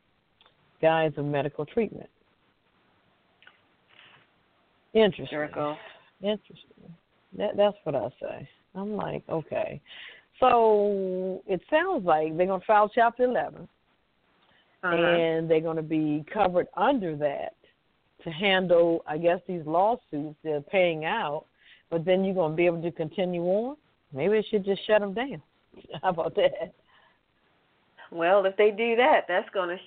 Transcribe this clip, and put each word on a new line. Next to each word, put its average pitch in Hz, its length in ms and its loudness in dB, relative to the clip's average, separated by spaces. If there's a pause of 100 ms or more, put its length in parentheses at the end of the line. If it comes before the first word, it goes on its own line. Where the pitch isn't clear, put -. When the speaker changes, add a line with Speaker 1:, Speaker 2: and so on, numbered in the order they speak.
(800)
Speaker 1:
guise 160 360 2
of 143 80 -4
medical 147 400 -4
treatment. - 440 -4 (2750)
Interesting. 208 360 2
Speaker 2:
Jericho. 151 460 -6 (460)
Speaker 1:
Interesting. - 720 -8 (440)
That, 196 180 -4
that's 202 280 2
what 143 120 -4
I 123 140 -4 (120)
say. - 280 -12 (260)
I'm 202 200 -8
like, 151 340 -6
okay. - 500 -6 (600)
So 202 1080 2
it 190 220 -2
sounds 320 360 0
like 160 300 2
they're 180 120 2
gonna 190 180 -2
file 214 240 4
Chapter 233 340 2
eleven, 160 440 -2 (1160)
Speaker 2:
Uh-huh. 175 120 0
Speaker 1:
and 165 540 2
they're 160 120 4
gonna 160 200 -4
be 156 500 -2
covered 180 440 0
under 190 400 0
that 143 380 -4 (680)
to 170 80 -10
handle, 170 760 2
I 151 100 -4
guess, 170 300 2
these 175 180 -6
lawsuits 156 800 -2
they're 151 180 -2
paying 165 440 0
out. 165 400 -4 (440)
But 165 160 -4
then 185 180 2
you're 190 120 -2
gonna 156 200 0
be 170 100 2
able 170 160 2
to 170 100 -4
continue 175 520 -4
on. 220 340 -2 (340)
Maybe 190 300 0
they 202 80 -10
should 202 160 -2
just 190 200 -2
shut 214 160 4
'em 202 120 -6
down. 220 280 -6 (300)
<laughs> - 300 -16
How 190 80 0
about 165 260 -4
that? 175 380 0 (1400)
Speaker 2:
Well, 180 340 4
if 190 120 0
they 214 140 6
do 233 260 -2
that, 247 300 4
that's 190 260 -2
gonna 180 340 -4